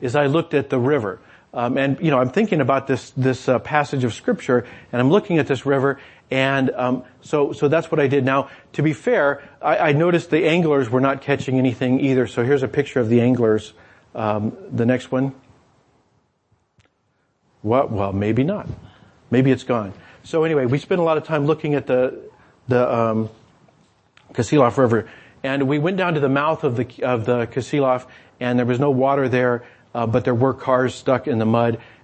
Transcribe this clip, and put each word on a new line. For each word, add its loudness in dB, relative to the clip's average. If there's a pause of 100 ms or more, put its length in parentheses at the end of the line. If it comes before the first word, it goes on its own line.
is -4
I 4
looked 0
at -2
the 0
river. 0 (340)
Um, -2
and, 0
you 0
know, 4
I'm 0
thinking 0
about 0
this, -4
this, 0
uh, 4
passage -2
of 0
Scripture, -2 (260)
and -2
I'm 4
looking 2
at 2
this -2
river, 0 (320)
and, 0
um, -2 (180)
so, 0
so 0
that's 0
what -2
I 4
did. 0
Now, 0 (240)
to -2
be 2
fair, 0 (200)
I, 2
I 2
noticed 0
the 2
anglers 2
were 0
not 0
catching -2
anything 0
either, 2
so -2
here's 2
a -2
picture -2
of 0
the 4
anglers. 2 (420)
Um, -4 (140)
the -2
next 0
one. -2 (2250)
What? 0
Well, -4
maybe 0
not. -6 (640)
Maybe 4
it's 0
gone. -2 (320)
So 0
anyway, 0
we 0
spent -2
a 2
lot 2
of -4
time -2
looking 0
at -2
the, 0 (480)
the, 2
um, 0 (1000)
Kasilof 2
River, 2 (340)
and -2
we 0
went -2
down 0
to -2
the 2
mouth 0
of -2
the, -6
of 0
the 0
Kasilof, -2 (360)
and 0
there 0
was 0
no 2
water 2
there, 0 (300)
uh, -2
but 0
there 0
were 2
cars 0
stuck -2
in -2
the 0
mud, 2 (260)